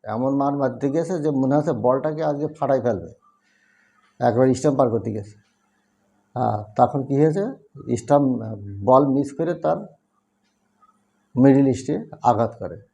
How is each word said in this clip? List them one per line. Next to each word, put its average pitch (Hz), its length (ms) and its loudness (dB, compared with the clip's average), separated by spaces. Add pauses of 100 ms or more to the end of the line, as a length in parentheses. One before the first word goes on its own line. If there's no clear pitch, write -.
এমন 127 320 -2
মার 139 200 0
মারতে 131 340 -2
গেছে 165 280 -2
যে 151 120 -2
মনে 135 260 0
হচ্ছে 151 160 0
বলটাকে 135 520 0
আজকে 147 220 -4
ফাটাই 135 340 -2
ফেলবে, 104 280 -2 (1120)
একেবারে 123 340 2
স্টাম্প 139 240 0
পার 127 120 2
করতে 113 220 -4
গেছে। 104 260 -12 (960)
হ্যাঁ, 110 300 -4 (120)
তখন 127 280 2
কী 139 120 -2
হয়েছে, 170 360 0 (440)
স্টাম্প, 120 600 0 (280)
বল 131 220 6
মিস 139 320 -2
করে 165 160 -2
তার 160 220 -2 (1600)
মিডল 135 320 6
ইস্টে - 360 -4 (180)
আঘাত 113 360 0
করে। 98 220 -12 (140)